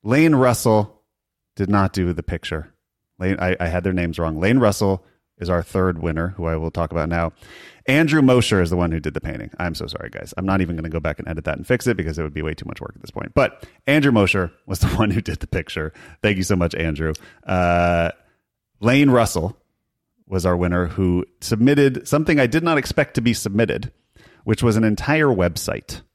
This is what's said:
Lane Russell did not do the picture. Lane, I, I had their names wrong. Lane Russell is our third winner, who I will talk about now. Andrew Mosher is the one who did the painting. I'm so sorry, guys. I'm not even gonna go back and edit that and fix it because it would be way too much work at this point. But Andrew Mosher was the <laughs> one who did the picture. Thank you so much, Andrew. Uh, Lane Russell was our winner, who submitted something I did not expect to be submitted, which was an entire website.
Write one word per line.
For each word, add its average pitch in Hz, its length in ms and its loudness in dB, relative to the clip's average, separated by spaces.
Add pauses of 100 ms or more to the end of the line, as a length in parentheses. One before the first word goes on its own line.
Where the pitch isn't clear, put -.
Lane 147 320 4
Russell 117 680 2 (520)
did 95 140 -2
not 98 240 2
do 87 200 0
the 82 100 -4
picture. - 500 -8 (460)
Lane, 95 200 -2
I, 90 220 0
I 87 80 -2
had 87 160 -2
their 92 80 0
names 87 260 -4
wrong. 80 220 -4
Lane 113 180 2
Russell 101 460 2 (360)
is 90 100 -6
our 87 120 0
third 92 400 -2
winner, 82 340 -4
who 82 100 -6
I 80 100 -2
will 80 140 -4
talk 85 220 -4
about 82 160 -2
now. 85 240 -2 (540)
Andrew 151 360 4
Mosher 123 400 4
is 82 80 0
the 90 60 0
one 87 160 0
who 80 80 -2
did - 140 -6
the - 60 -6
painting. - 380 -10
I'm 87 160 -6
so - 140 -10
sorry, - 220 -12
guys. - 260 -14
I'm 95 100 -4
not 95 140 2
even 85 160 -2
gonna 80 140 -8
go 80 100 -4
back 76 180 -4
and - 80 -12
edit 78 180 -8
that 76 120 -4
and 80 100 -12
fix 123 200 0
it 113 100 0
because 80 220 -6
it 82 40 -6
would 73 120 -8
be 76 80 -6
way 78 120 -6
too - 120 -14
much - 140 -14
work - 140 -14
at - 60 -20
this - 100 -20
point. - 240 -12
But - 320 -2 (200)
Andrew 139 260 4
Mosher 95 400 2 (140)
was 95 140 -6
the - 80 2
<laughs> 73 80 -2
one 110 140 2
who 117 100 0
did - 200 -8
the - 60 -10
picture. 78 460 -6 (300)
Thank 104 140 2
you 92 80 -2
so 101 120 0
much, 85 180 0
Andrew. 80 380 -2 (320)
Uh, 87 680 2 (680)
Lane 131 300 4
Russell 110 460 0 (680)
was 92 200 -2
our 87 100 2
winner, 87 300 0
who 90 380 0 (160)
submitted 131 680 2
something 151 320 2
I 127 80 4
did 156 160 0
not 165 160 0
expect - 360 -2
to 127 60 0
be 117 140 2
submitted, 104 560 -2 (540)
which 110 180 0
was 113 140 4
an 110 80 2
entire 143 420 0
website. - 760 -2 (120)